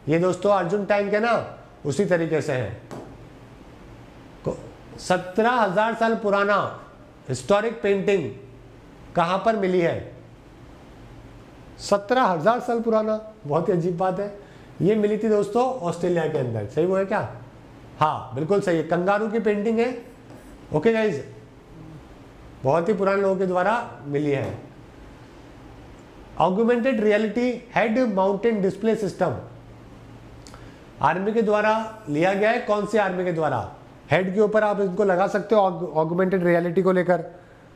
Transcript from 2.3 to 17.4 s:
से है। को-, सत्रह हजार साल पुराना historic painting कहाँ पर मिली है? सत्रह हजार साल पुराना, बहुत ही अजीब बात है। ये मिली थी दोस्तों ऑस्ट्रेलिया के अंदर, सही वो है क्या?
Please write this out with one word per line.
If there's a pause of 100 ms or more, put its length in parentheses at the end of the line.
से
है। (1600)
को-,
सत्रह
हजार
साल
पुराना (500)
historic
painting (840)
कहाँ
पर
मिली
है? (1700)
सत्रह
हजार
साल
पुराना, (120)
बहुत
ही
अजीब
बात
है। (420)
ये
मिली
थी
दोस्तों
ऑस्ट्रेलिया
के
अंदर,
सही
वो
है
क्या? (640)